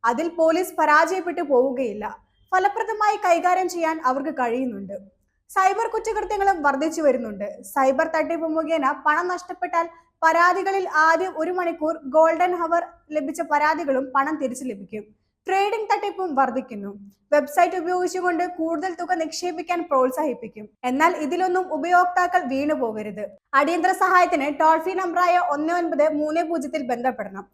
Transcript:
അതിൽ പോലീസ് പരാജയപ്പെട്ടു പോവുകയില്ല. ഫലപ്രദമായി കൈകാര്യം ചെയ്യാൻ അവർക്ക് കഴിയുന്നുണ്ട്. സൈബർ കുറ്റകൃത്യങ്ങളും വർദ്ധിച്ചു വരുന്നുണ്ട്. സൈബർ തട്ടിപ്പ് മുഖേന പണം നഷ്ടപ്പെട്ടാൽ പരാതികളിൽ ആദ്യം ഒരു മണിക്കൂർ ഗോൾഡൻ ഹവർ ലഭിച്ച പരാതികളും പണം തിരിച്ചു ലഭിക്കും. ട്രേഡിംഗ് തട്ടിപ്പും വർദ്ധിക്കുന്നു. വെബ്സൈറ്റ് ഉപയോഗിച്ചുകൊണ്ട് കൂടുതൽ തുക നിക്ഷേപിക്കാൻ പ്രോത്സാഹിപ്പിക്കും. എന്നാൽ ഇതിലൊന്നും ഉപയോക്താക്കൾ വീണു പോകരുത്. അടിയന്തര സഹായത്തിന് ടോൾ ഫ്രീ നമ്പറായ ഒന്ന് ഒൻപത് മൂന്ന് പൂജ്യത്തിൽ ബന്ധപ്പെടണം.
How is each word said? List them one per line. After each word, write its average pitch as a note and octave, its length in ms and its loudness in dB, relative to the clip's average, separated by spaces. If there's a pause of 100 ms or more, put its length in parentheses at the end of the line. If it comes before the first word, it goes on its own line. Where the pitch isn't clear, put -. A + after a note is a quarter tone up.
(100)
അതിൽ C#4 160 -2 (140)
പോലീസ് E4+ 380 2
പരാജയപ്പെട്ടു E4 640 2 (100)
പോവുകയില്ല. B3 520 0 (480)
ഫലപ്രദമായി G#4 760 0
കൈകാര്യം F4+ 480 2
ചെയ്യാൻ E4 220 -2 (140)
അവർക്ക് C#4 300 -4
കഴിയുന്നുണ്ട്. A3+ 560 -4 (600)
സൈബർ G4 380 2
കുറ്റകൃത്യങ്ങളും G#4 720 -2
വർദ്ധിച്ചു D#4 400 0
വരുന്നുണ്ട്. G#3+ 420 -2 (260)
സൈബർ C4+ 420 2
തട്ടിപ്പ് D#4+ 400 -2
മുഖേന D#4 320 0 (180)
പണം E4 280 2
നഷ്ടപ്പെട്ടാൽ F4 540 -4 (360)
പരാതികളിൽ F4+ 600 2 (220)
ആദ്യം E4 260 2 (100)
ഒരു F4 180 -2
മണിക്കൂർ D#4+ 360 -2 (200)
ഗോൾഡൻ E4 460 4
ഹവർ E4+ 220 0 (340)
ലഭിച്ച D4+ 220 -6 (120)
പരാതികളും D4 540 0 (100)
പണം D4 260 0
തിരിച്ചു B3+ 300 -6
ലഭിക്കും. G3+ 340 -12 (400)
ട്രേഡിംഗ് G4+ 440 0
തട്ടിപ്പും G4+ 480 -2
വർദ്ധിക്കുന്നു. A#3+ 520 -2 (420)
വെബ്സൈറ്റ് F4 480 2
ഉപയോഗിച്ചുകൊണ്ട് F4+ 640 0 (140)
കൂടുതൽ D#4+ 420 -2
തുക F4 220 -4
നിക്ഷേപിക്കാൻ E4+ 580 -4 (120)
പ്രോത്സാഹിപ്പിക്കും. B3+ 760 -2 (220)
എന്നാൽ D#4 240 4 (120)
ഇതിലൊന്നും F4+ 400 0 (120)
ഉപയോക്താക്കൾ F4+ 680 2 (100)
വീണു D4 280 0
പോകരുത്. G#3+ 420 -6 (360)
അടിയന്തര E4+ 340 2 (100)
സഹായത്തിന് F4+ 460 4 (120)
ടോൾ D#4+ 240 6
ഫ്രീ F#4 160 -4
നമ്പറായ F4+ 340 2 (200)
ഒന്ന് D#4 240 -2
ഒൻപത് D#4 260 0 (140)
മൂന്ന് D#4 320 -2
പൂജ്യത്തിൽ D4+ 420 -4
ബന്ധപ്പെടണം. A3 600 -6